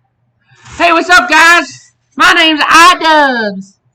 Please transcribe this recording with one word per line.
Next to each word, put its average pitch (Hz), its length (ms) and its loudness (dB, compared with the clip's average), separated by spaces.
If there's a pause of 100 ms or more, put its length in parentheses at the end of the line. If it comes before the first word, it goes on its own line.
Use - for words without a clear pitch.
(760)
Hey, 339 160 0
what's 339 160 -2
up, 349 200 2
guys? 320 640 0 (220)
My 349 180 0
name's 320 280 0
iDubbbz. 285 1160 0 (180)